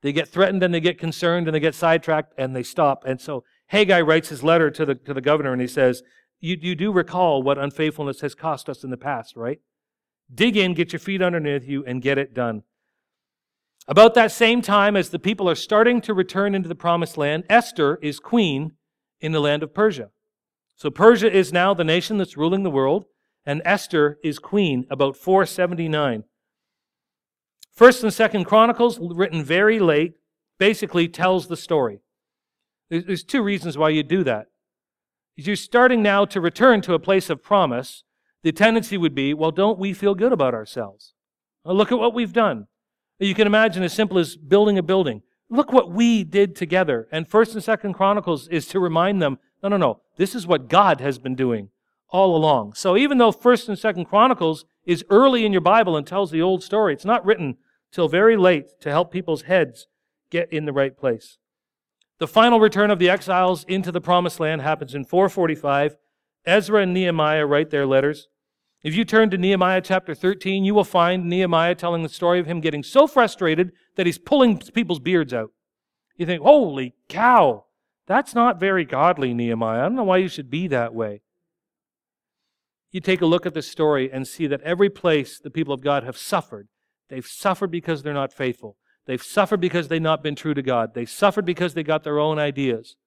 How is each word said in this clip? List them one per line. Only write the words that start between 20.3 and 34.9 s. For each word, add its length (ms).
So 140
Persia 420
is 220
now 180
the 120
nation 340
that's 180
ruling 260
the 80
world, 360
and 180
Esther 580
is 160
queen 520
about 260
four 300
seventy-nine. 760
First 300
and 100
Second 320
Chronicles, 560
written 420
very 360
late, 360
basically 500
tells 380
the 100
story. 440
There's, 140
there's 200
two 180
reasons 360
why 120
you 120
do 220
that. 240